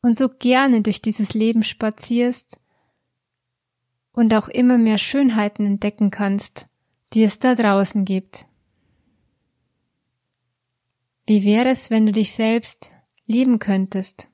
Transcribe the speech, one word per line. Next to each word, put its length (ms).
und 160
so 120
gerne 520
durch 200
dieses 320
Leben 300
spazierst 960
und 220
auch 140
immer 300
mehr 200
Schönheiten 680
entdecken 460
kannst, 560
die 100
es 160
da 160
draußen 500
gibt. 400
Wie 180
wäre 260
es, 200
wenn 160
du 60
dich 220
selbst 580
lieben 340
könntest? 760